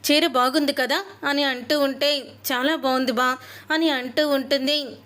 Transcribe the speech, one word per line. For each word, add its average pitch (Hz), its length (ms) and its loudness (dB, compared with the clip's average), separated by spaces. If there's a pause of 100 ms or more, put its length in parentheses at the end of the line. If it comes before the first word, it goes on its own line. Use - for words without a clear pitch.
(100)
చీర 302 160 4
బాగుంది 262 460 2
కదా?" 277 320 0 (200)
అని 285 200 0
అంటూ 262 360 0
ఉంటే, 277 420 0 (300)
"చాలా 269 240 2
బాగుంది 262 360 0
బా" 254 240 2 (340)
అని 320 200 2
అంటూ 262 380 0
ఉంటుంది 277 580 0 (200)